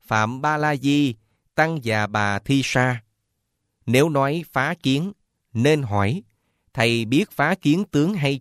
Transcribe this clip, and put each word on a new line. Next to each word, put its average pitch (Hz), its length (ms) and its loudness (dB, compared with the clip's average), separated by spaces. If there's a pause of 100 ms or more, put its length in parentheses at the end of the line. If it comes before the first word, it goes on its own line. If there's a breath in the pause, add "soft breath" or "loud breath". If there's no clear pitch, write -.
phạm 113 400 -2
Ba 151 160 -2
La 151 180 -2
Di, 139 400 0 (400)
Tăng 156 280 -2
Già 107 240 0
Bà 101 320 -2
Thi 135 240 0
Sa. 127 400 0 (800)
Nếu 131 240 2
nói 143 420 -2
phá 139 220 -2 (100)
kiến, 143 280 0 (420)
nên 143 280 2
hỏi, 101 420 -2 (500)
thầy 117 320 0
biết 143 260 0
phá 156 240 -2
kiến 165 360 0
tướng 156 220 2
hay 143 280 -2